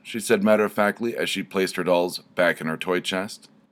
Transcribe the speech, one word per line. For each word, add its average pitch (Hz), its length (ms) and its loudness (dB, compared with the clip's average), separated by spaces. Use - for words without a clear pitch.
she - 160 -10
said 101 240 2
matter-of-factly 107 760 2
as 82 120 -2
she 98 120 -4
placed 95 340 -2
her 90 80 -2
dolls 87 360 0
back 85 260 0
in 78 60 -6
her 80 100 -4
toy 90 220 -2
chest. 95 500 -8